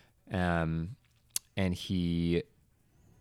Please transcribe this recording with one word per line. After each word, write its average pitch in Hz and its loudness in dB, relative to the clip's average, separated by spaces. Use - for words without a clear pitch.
Um, 85 0
and 95 0
he 85 0